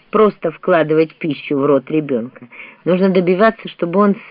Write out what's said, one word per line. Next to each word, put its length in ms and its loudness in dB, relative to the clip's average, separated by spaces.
просто 400 0
вкладывать 640 0
пищу 420 -6
в 80 -2
рот 260 0
ребёнка. 580 -4
Нужно 240 2
добиваться, 600 0
чтобы 300 -4
он 160 2